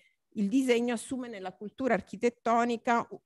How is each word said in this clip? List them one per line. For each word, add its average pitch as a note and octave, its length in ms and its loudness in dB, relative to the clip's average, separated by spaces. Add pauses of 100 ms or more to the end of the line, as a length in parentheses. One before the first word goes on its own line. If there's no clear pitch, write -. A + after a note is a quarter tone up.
(380)
il G3+ 100 0
disegno A#3+ 460 2
assume B3 340 -6
nella F#3+ 240 -10
cultura A#3+ 420 -4
architettonica A#3 1120 0 (200)